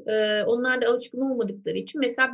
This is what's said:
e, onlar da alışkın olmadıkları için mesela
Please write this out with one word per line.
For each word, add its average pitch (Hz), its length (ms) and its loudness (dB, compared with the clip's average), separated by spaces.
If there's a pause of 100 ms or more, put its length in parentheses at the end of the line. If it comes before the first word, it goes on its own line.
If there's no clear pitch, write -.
e, 214 360 2
onlar 247 400 0
da 226 40 2
alışkın 247 340 0
olmadıkları 233 580 -2
için - 220 -6
mesela 254 340 2